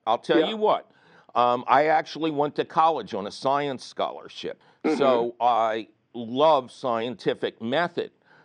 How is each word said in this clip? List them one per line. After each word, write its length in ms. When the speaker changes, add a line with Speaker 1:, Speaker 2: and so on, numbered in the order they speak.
Speaker 1:
I'll 140
tell 200
Speaker 2:
Yeah. 100
Speaker 1:
you 80
what. 340
Um, 320
I 200
actually 440
went 260
to 80
college 500
on 100
a 60
science 520
scholarship. 800
Speaker 2:
Mm-hmm. 120
Speaker 1:
So 440
I 460
love 580
scientific 920
method. 500